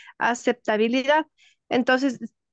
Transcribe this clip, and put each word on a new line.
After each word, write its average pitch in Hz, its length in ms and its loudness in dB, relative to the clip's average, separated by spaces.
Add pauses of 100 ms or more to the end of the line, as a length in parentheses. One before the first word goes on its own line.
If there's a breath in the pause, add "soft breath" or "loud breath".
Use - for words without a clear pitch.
(200 loud breath)
aceptabilidad. 240 1080 0 (420 soft breath)
Entonces, 254 500 0 (340)